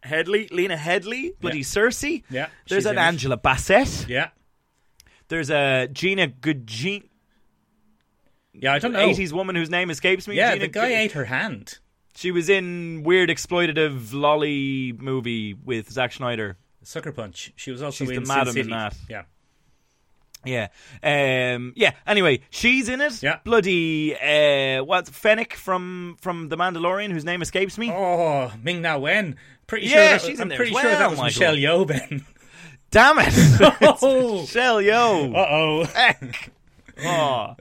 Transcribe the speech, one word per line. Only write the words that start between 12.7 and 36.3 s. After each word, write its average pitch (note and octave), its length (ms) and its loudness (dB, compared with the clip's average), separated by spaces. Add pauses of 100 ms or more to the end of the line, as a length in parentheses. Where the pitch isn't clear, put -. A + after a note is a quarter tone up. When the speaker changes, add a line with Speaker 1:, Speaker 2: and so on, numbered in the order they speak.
Speaker 1:
weird F3 260 4
exploitative D3+ 840 -2
lolly C#3 800 0
movie A#2 640 -6
with A2+ 360 -8
Zack B2 220 -2
Schneider. A2 440 -4 (280)
Speaker 2:
Sucker D#3 280 -12
Punch. G#2+ 440 -14
She - 160 -14
was B2+ 100 -12
also C#3 220 -8
Speaker 1:
She's B2+ 60 -4
Speaker 2:
in B2+ 120 -6
Speaker 1:
the C3 40 -8
Speaker 2:
Sin C#3 100 0
Speaker 1:
madam C3 120 2
in A#2+ 60 -4 (100)
Speaker 2:
City. A2+ 60 -10
Speaker 1:
that. A2 260 -8 (120)
Speaker 2:
Yeah. G#2 140 -14 (1200)
Speaker 1:
Yeah. A#2+ 240 -6 (340)
Um, B2+ 720 0
yeah. - 180 2 (140)
Anyway, F#3 340 2 (100)
she's B3 380 0
in B3+ 120 -4
it. C#4 220 -4
Speaker 2:
Yeah. D3+ 220 -2
Speaker 1:
Bloody, E3 680 0
uh, C#3 680 2
what's F3+ 260 -2
Fennec A3 440 0
from, F3+ 640 -6
from E3+ 300 -8
The E3 60 -6
Mandalorian, F3+ 540 -2
whose D#3 140 -6
name F3 180 -4
escapes F#3+ 360 -4
me? A3+ 120 -6
Speaker 2:
Oh, E3+ 600 0 (100)
Ming-Na E3 360 -2
Wen. E3 380 -2 (300)
Pretty G#3+ 200 -6
Speaker 1:
Yeah, C4 80 -2
Speaker 2:
sure D#4 100 10
that, C#4+ 160 6
Speaker 1:
she's C#4+ 180 -6
in - 40 -4
Speaker 2:
I'm F#3 80 -4
Speaker 1:
there C3 80 -6
Speaker 2:
pretty A#3 180 -2
Speaker 1:
as C4 60 0
Speaker 2:
sure - 80 4
that D4+ 100 2
Speaker 1:
well, A3 100 4
Speaker 2:
was D3+ 80 -6
Speaker 1:
Michael. A#2+ 220 0
Speaker 2:
Michelle D#3+ 160 4
Yeoh, D#3+ 300 2
Ben. C#3+ 380 -6 (320)
<laughs> - 340 -20
Speaker 1:
Damn C4 280 8
it! - 160 2 (460)
<laughs> C#4 220 6
Speaker 2:
Oh. B3+ 400 2
Speaker 1:
It's C3+ 120 -10
Michelle A#3+ 220 2
Yeoh. G3+ 580 2
Speaker 2:
Uh-oh. D#3 520 2
Speaker 1:
Heck. - 640 -2 (500)